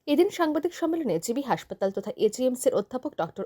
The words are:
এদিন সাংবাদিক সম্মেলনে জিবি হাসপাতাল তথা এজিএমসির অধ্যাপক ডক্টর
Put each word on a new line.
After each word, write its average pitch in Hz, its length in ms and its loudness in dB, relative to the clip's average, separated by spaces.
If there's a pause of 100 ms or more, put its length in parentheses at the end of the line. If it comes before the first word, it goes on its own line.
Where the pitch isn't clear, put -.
এদিন 330 240 4
সাংবাদিক 320 440 0
সম্মেলনে 320 460 0
জিবি 240 220 -2
হাসপাতাল 196 500 -2
তথা 196 260 -6
এজিএমসির 247 560 2
অধ্যাপক 254 440 -2
ডক্টর 170 280 -4